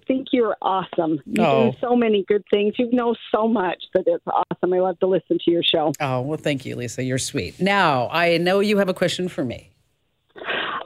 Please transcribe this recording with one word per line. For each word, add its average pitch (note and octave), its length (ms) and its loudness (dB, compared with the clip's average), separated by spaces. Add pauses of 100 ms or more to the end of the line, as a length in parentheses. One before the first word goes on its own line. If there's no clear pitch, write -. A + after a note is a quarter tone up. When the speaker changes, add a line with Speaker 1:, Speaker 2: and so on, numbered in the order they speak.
Speaker 1:
think C4 240 -2
you're A#3 320 2
awesome. E3+ 640 0
You - 160 0
Speaker 2:
Oh. C3+ 280 4
Speaker 1:
do - 80 -8
so B3 160 0
many A3 320 2
good G#3 220 2
things. G#3 300 2
You A#3+ 120 0
know A#3+ 220 2 (180)
so A3 160 2
much F#3+ 360 0 (100)
that F#3 140 0
it's E3+ 180 0
awesome. - 480 -2
I F#3 60 2
love F#3 220 0
to F#3+ 40 0
listen F3+ 400 0
to E3+ 60 2
your E3+ 100 2
show. D#3 380 0
Speaker 2:
Oh, C3 220 -2
well, D3+ 180 -4
thank C#3+ 260 -4
you, A#2+ 100 -8
Lisa. B2 280 -6
You're B2+ 160 -2
sweet. G#2+ 420 -6
Now, E3+ 500 2
I E3+ 260 2
know F3+ 240 2
you G#3 180 2
have F#3+ 100 2
a F3+ 60 -2
question F3+ 340 -2
for E3 160 -6
me. - 240 -10 (1160)